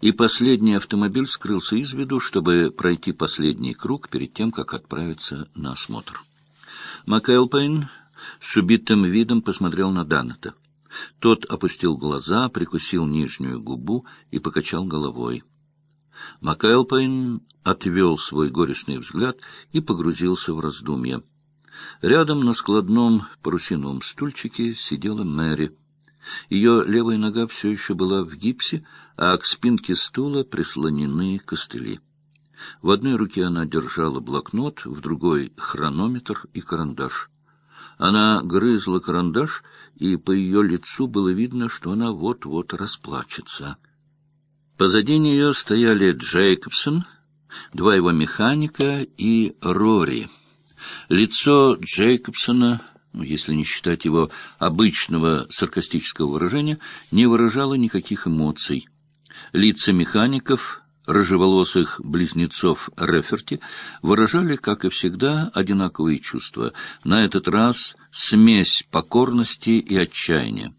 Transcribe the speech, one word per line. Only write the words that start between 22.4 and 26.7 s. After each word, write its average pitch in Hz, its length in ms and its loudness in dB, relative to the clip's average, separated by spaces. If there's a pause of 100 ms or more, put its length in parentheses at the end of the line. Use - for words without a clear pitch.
на 120 140 2
складном 107 720 2 (160)
парусиновом 73 580 -4
стульчике 117 720 -6
сидела 107 500 -6
Мэри. 78 520 -2 (720)
Её 113 340 4